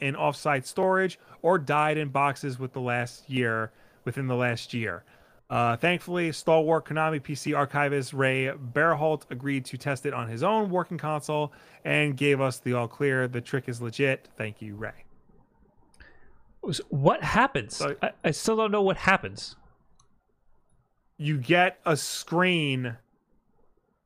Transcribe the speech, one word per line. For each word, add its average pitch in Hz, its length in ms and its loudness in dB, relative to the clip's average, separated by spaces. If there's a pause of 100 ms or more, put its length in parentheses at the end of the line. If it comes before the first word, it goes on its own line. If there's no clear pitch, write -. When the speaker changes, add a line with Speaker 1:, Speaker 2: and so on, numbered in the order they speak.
Speaker 1:
in 139 160 -2
off-site 147 500 0
storage, 185 520 0 (240)
or 180 160 6
died 151 400 2
in 151 100 -4
boxes 139 500 0
with 127 140 -8
the 131 80 -8
last 123 480 -4
year, 113 440 0 (340)
within 135 200 -4
the 127 100 0
last 123 360 -2
year. 104 320 -6 (460)
Uh, 117 260 2
thankfully, 175 560 0
stalwart 160 540 2
Konami 156 360 -2
P 151 120 -8
C 147 180 -4
archivist 143 600 0
Ray 131 360 2 (220)
Berholt 156 580 2
agreed 135 360 -4
to - 100 -12
test 139 300 -4
it 139 80 -4
on 120 120 -4
his 113 160 -6
own 208 280 2
working 175 260 -2
console 151 560 -2 (320)
and 147 320 2
gave 139 240 4
us 131 200 0
the 123 120 -2
all 120 160 0
clear. 131 400 0
The 120 140 -6
trick 131 260 -4
is 120 120 -8
legit. 131 460 -2 (120)
Thank 110 240 -8
you, 107 120 -12
Ray. 104 300 -12 (1700)
Speaker 2:
So - 160 -6
what 160 340 2
happens? 151 540 0
Speaker 1:
So 143 260 -4
Speaker 2:
I, - 100 0 (120)
I 170 60 4
still 220 260 0
don't 220 160 2
know 208 80 2
what 190 160 2
happens. - 580 -2 (1600)
Speaker 1:
you 151 220 -2
get 175 480 4
a 160 100 4
screen 147 1000 0 (1080)